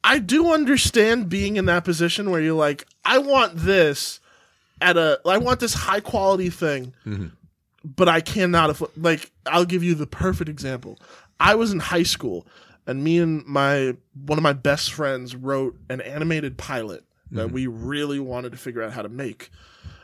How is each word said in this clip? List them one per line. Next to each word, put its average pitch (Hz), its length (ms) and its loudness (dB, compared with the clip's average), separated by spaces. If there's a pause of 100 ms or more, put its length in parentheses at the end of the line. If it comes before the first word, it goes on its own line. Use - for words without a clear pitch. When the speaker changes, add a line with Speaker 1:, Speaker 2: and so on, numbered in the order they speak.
Speaker 1:
I 262 120 6
do 311 340 4
understand 233 760 2
being 196 260 -2
in 190 80 0
that 175 200 2
position 170 460 0
where 170 100 0
you're 160 120 0
like, 147 340 0 (200)
"I 226 120 4
want 269 380 4
this 165 640 2 (640)
at 175 160 4
a, 156 260 4
I 185 140 4
want 247 220 0
this 240 120 -2
high 202 280 -2
quality 190 500 0
thing, 139 420 -4 (140)
Speaker 2:
Mm-hmm. 98 220 -6 (560)
Speaker 1:
but 160 220 0
I 165 140 4
cannot 170 480 2
afford," 151 300 -4
like, 165 340 0 (140)
I'll 175 180 2
give 175 180 -2
you 175 120 2
the 147 120 -4
perfect 175 440 -4
example. 131 480 -10 (420)
I 190 140 6
was 226 180 2
in 180 60 -2
high 170 240 0
school, 101 440 -4 (400)
and 135 160 -4
me 165 160 2
and 160 280 0
my, 139 500 0 (300)
one 151 120 0
of 156 40 0
my 147 100 4
best 143 400 -2
friends 131 420 -6
wrote 131 400 -4 (140)
an 127 140 -8
animated 151 560 -4
pilot 110 460 -8 (260)
that 113 160 -4
Speaker 2:
Mm-hmm. 120 80 -6
Speaker 1:
we 131 120 -4
really 139 540 -6
wanted 123 320 -8
to 127 60 -20
figure 120 240 -8
out 110 100 -8
how 120 80 -10
to 104 80 -10
make. 123 400 -12 (560)